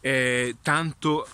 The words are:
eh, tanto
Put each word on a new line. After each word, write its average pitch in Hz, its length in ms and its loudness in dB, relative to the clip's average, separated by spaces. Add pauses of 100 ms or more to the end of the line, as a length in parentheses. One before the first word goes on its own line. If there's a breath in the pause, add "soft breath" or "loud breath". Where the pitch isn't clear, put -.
eh, 127 640 0
tanto 151 720 0